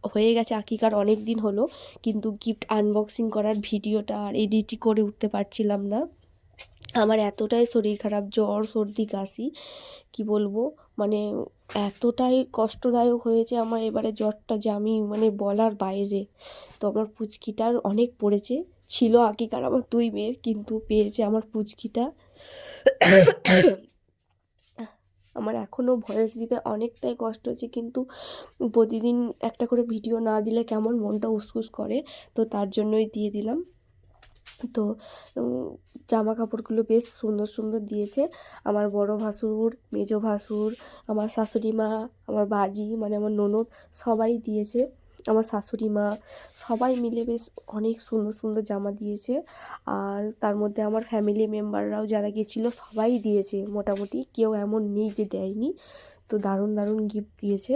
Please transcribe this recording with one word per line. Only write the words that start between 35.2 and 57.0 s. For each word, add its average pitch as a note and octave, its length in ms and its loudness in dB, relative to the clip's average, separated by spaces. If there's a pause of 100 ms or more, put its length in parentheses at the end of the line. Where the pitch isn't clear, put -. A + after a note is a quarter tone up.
উম, B3 320 -4 (400)
জামা A3 280 2
কাপড়গুলো A3+ 540 -2
বেশ A#3 140 4 (160)
সুন্দর G#3+ 360 -2
সুন্দর A3 260 -4 (100)
দিয়েছে। G#3 300 -2 (420)
আমার G#3 260 0
বড় G3+ 280 0
ভাসুর, A3 520 -2 (220)
মেজো G#3 280 -2
ভাসুর, G#3+ 500 -2 (380)
আমার G#3+ 220 -2
শাশুড়ি A3 420 -2
মা, A3 180 0 (380)
আমার G#3+ 180 0
বাজি, G3+ 500 -2
মানে G#3+ 220 -2
আমার G#3+ 220 0
ননদ, G#3 280 2 (280)
সবাই A3+ 360 0 (160)
দিয়েছে। G#3+ 340 -2 (460)
আমার A3 240 4
শাশুড়ি G#3+ 380 -4
মা, G#3 160 0 (520)
সবাই B3 400 0
মিলে A#3 280 -2
বেশ A#3 180 -4 (240)
অনেক A3 340 -2
সুন্দর G#3+ 380 -2
সুন্দর G#3+ 240 -2
জামা G3+ 280 -4
দিয়েছে। G#3 420 -6 (640)
আর G3 240 -4 (180)
তার G#3 160 0
মধ্যে G#3 340 -2
আমার A3 200 0
ফ্যামিলি G#3 380 2
মেম্বাররাও G#3 600 -4
যারা G#3 220 0
গেছিলো A3 380 -2 (140)
সবাই A3 280 0 (100)
দিয়েছে G3+ 380 0 (100)
মোটামুটি, G3+ 520 -4 (140)
কেউ A3 220 2
এমন G#3 260 -2 (120)
নেই G#3+ 220 0
যে G#3+ 100 0
দেয়নি। G3+ 440 -4 (580)
তো - 100 -4
দারুণ G3+ 380 0
দারুণ G#3 320 0